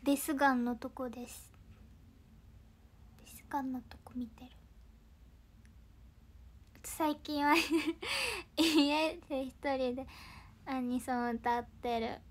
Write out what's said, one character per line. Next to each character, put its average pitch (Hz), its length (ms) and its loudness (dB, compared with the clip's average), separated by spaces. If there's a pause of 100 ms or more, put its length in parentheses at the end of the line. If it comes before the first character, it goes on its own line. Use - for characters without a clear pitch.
デ 277 140 4
ス 302 180 -2
ガ 277 180 6
ン 247 120 2
の 240 100 0
と - 160 -8
こ 254 180 -6
で 240 200 -10
す。 - 240 -18 (1700)
デ - 80 -20
ス - 200 -18
ガ 285 120 -2
ン 262 120 -4
の 247 100 -6
と - 220 -18
こ - 120 -18
見 247 100 -6
て 233 180 -18
る。 247 60 -20 (2250)
最 302 340 0
近 294 280 -2
は、 294 100 8
<laughs> 339 1000 0
家 311 600 4 (120)
で 269 160 -2
一 254 180 -8
人 262 320 0
で 262 120 -6 (600)
ア 262 140 -2
ニ 247 200 0
ソ 254 140 -2
ン 240 220 0
歌 240 240 2
っ 240 60 -8
て 233 340 -2
る。 240 200 -4 (100)